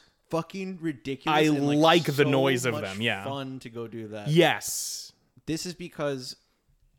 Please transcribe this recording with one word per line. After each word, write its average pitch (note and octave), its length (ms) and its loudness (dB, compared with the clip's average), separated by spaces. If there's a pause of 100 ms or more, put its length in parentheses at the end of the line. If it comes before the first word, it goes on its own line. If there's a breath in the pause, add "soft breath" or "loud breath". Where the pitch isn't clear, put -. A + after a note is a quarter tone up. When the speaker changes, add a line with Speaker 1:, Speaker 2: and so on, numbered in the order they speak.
(280)
Speaker 1:
fucking F#3 540 -6
ridiculous D3 540 -2
Speaker 2:
I D#3 60 6
Speaker 1:
and, D3 240 4
like, D3 120 2
Speaker 2:
like D#3+ 260 6
the D3+ 80 -2
Speaker 1:
so C3+ 180 4
Speaker 2:
noise C3+ 360 2
of A#2 80 0
Speaker 1:
much G#2 100 -6
Speaker 2:
them, F#2+ 160 -8
yeah. G#2+ 240 -2
Speaker 1:
fun C3+ 360 -8
to B2+ 100 -16
go A2+ 180 -10
do A2+ 200 -10
that. G#2+ 200 -10
Speaker 2:
Yes. - 840 0 (340)
Speaker 1:
This D#3+ 200 -6
is F3 80 -10
because C#3+ 640 -8 (640)